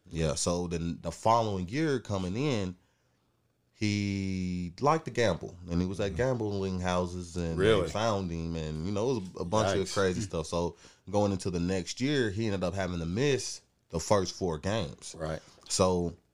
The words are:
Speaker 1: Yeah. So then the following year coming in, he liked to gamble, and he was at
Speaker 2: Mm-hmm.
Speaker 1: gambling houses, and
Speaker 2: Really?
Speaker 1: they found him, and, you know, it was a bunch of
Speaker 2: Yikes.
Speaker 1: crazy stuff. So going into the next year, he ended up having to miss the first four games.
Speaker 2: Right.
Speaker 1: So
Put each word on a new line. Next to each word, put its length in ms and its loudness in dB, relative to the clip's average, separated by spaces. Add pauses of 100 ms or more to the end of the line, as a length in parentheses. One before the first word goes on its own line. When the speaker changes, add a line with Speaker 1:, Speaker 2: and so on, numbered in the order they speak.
(120)
Speaker 1:
Yeah. 240 2
So 320 0
then 340 -4
the 100 -6
following 580 2
year 300 0
coming 360 -2
in, 400 -2 (1000)
he 960 0 (100)
liked 240 2
to 60 -8
gamble, 440 0 (140)
and 120 2
he 60 2
was 120 -4
at 120 0
Speaker 2:
Mm-hmm. 60 -6
Speaker 1:
gambling 600 0
houses, 560 -2
and 220 0
Speaker 2:
Really? 240 6
Speaker 1:
they 80 0
found 420 0
him, 240 -2
and, 300 -4
you 60 -2
know, 200 0
it 40 2
was 80 -4 (160)
a 60 -2
bunch 320 2
of 100 0
Speaker 2:
Yikes. 60 -8
Speaker 1:
crazy 280 2
stuff. 260 -4
So 280 -2 (360)
going 200 4
into 180 -2
the 100 -2
next 400 -2
year, 300 2
he 160 -2
ended 180 0
up 120 0
having 240 -2
to 60 -2
miss 560 0 (280)
the 100 -2
first 360 2
four 220 -2
games. 600 -4
Speaker 2:
Right. 220 -4 (300)
Speaker 1:
So 440 2 (200)